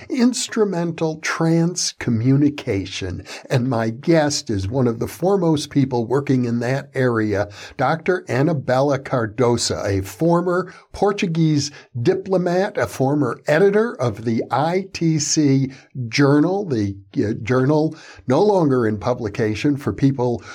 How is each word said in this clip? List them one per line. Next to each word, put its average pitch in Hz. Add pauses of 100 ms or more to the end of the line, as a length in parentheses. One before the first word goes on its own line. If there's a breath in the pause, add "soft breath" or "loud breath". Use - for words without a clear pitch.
instrumental 175
transcommunication, 131 (220 loud breath)
and 127
my 113
guest 147
is 95
one 135
of 113
the 120
foremost 170
people 127
working 131
in 117
that 135
area, 110 (260 loud breath)
Doctor 165
Anabela 135
Cardosa, 117
a 98
former 175 (200 loud breath)
Portuguese 165 (300 loud breath)
diplomat, 185
a 123
former 135
editor 202
of 113
the 117
I 165
T 160
C 135 (380 loud breath)
Journal, 147
the, 104 (220)
uh, 110
journal 147 (320 loud breath)
no 139
longer 151
in 107
publication 117
for 113
people 123 (120 loud breath)